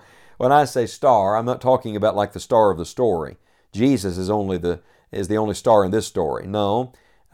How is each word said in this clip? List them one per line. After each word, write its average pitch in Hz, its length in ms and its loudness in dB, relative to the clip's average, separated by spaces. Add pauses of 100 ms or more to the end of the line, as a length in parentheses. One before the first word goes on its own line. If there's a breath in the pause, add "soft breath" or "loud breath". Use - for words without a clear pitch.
(380 soft breath)
when 127 160 2
I 147 100 6
say 127 220 -2
star, 107 500 2
I'm 117 100 -2
not 123 140 -4
talking 123 380 0
about 101 180 0
like 101 160 0
the 92 80 -14
star 110 320 4
of 82 60 -4
the 85 80 -6
story. 90 500 -2 (380)
Jesus 98 440 0
is 92 120 -4
only 98 280 -2
the, 85 220 -4 (320 soft breath)
is 98 160 -6
the 104 100 0
only 107 160 -2
star 104 300 4
in 92 80 -2
this 107 160 -2
story. 76 400 -6
No, 104 460 -2 (400 soft breath)